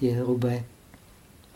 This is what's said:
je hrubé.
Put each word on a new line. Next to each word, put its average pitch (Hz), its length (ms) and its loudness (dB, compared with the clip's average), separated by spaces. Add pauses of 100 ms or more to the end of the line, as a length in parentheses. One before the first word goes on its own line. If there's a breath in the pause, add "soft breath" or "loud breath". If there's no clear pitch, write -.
je 123 120 2
hrubé. 123 520 0 (920 loud breath)